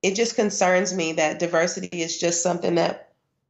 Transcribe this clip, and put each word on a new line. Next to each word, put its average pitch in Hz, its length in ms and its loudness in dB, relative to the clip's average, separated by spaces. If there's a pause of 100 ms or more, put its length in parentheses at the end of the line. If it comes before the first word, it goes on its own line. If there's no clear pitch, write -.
it 190 120 0
just 233 200 0
concerns 196 580 2
me 165 200 -2
that 156 260 0
diversity 175 600 -2
is 165 180 -4
just 170 240 0
something 175 320 0
that - 380 -2 (360)